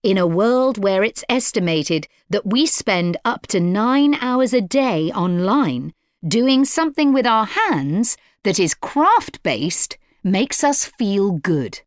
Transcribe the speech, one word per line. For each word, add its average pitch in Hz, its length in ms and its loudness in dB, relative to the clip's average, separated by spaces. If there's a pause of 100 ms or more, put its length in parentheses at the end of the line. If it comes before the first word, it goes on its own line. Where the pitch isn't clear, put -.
In 196 140 2
a 185 100 2
world 226 560 0
where 196 200 2
it's - 260 -4
estimated 170 800 0 (220)
that - 160 -2
we 240 180 2
spend 175 600 -2
up - 240 -4
to 185 120 0
nine 247 540 2
hours 254 400 0
a 247 60 4
day 196 500 0
online, 175 800 0 (340)
doing 262 380 2
something 302 480 2
with 262 140 2
our 220 200 2
hands 208 720 -2 (280)
that 196 160 0
is 160 140 0
craft-based - 1200 -2 (240)
makes 196 400 0
us 285 240 0
feel 196 460 -2
good. 147 540 -4